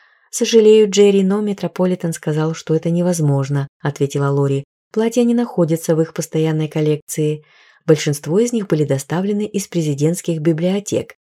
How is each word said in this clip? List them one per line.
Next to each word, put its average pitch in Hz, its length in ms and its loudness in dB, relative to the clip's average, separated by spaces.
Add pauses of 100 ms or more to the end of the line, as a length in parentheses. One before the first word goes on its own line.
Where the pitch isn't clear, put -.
(300)
«Сожалею, 220 600 6
Джерри, 196 340 4
но 196 180 0
Метрополитен 185 720 -2
сказал, 156 400 -4
что - 200 -4
это 160 160 -2
невозможно», 143 800 0 (140)
ответила 139 480 -2
Лори. 139 340 0 (300)
«Платья 226 300 0
не 240 100 2
находятся 170 600 0
в 160 80 0
их 160 120 -4
постоянной 156 560 -2
коллекции. 151 760 -4 (420)
Большинство 151 540 0
из 240 140 0
них 214 140 -4
были 151 180 0
доставлены 185 600 -2
из 202 220 -6
президентских 160 720 -2
библиотек, 170 760 -2 (220)